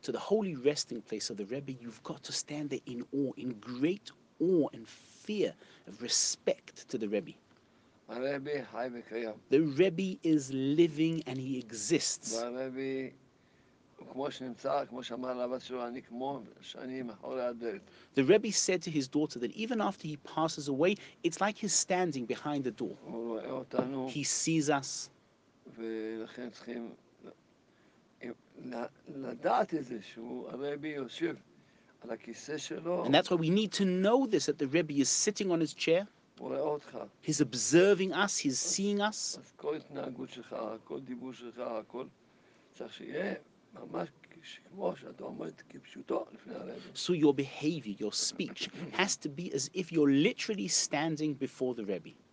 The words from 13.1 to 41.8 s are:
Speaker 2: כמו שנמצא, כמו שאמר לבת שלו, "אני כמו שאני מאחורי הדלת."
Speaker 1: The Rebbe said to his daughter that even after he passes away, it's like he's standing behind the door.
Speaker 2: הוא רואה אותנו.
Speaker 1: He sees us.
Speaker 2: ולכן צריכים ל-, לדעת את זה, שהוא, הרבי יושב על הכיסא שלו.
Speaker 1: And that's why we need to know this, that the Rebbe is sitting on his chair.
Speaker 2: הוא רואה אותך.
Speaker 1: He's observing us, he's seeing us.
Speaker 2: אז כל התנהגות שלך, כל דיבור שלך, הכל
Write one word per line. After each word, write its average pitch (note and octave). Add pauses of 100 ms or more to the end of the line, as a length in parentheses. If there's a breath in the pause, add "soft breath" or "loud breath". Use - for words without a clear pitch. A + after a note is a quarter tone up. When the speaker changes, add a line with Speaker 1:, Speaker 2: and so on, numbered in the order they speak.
Speaker 2:
כמו C3+
שנמצא, C3+
כמו B2
שאמר B2+
לבת B2
שלו, B2+
"אני B2
כמו B2+ (200)
שאני B2+
מאחורי B2
הדלת." A#2 (340 loud breath)
Speaker 1:
The C#3
Rebbe G#3
said F3+
to E3+
his C#3+
daughter D3
that A#2
even A3+
after G3+
he D3+
passes D#3
away, D#3 (280 loud breath)
it's E3+
like G3+
he's G3+
standing E3+
behind C#3
the B2
door. -
Speaker 2:
הוא A#2
רואה A2+
אותנו. C3
Speaker 1:
He C#3
sees D3+
us. C#3 (680)
Speaker 2:
ולכן A2+
צריכים A#2 (1700 soft breath)
ל-, A#2+ (220)
לדעת D3
את D3+
זה, B2
שהוא, A#2+
הרבי C#3+
יושב D3 (640 soft breath)
על A#2
הכיסא A#2
שלו. E3+
Speaker 1:
And C3+
that's E3+
why F#3
we E3
need G3+
to G3+
know G3
this, -
that C#3+
the D3
Rebbe D3+
is C#3
sitting G#3
on E3
his D#3
chair. F3 (340)
Speaker 2:
הוא -
רואה C3
אותך. D3 (240)
Speaker 1:
He's D3+
observing F3
us, G3
he's C4+
seeing G3+
us. -
Speaker 2:
אז -
כל D3
התנהגות C3+
שלך, - (280)
כל C#3+
דיבור B2+
שלך, A#2
הכל A#2+ (680 soft breath)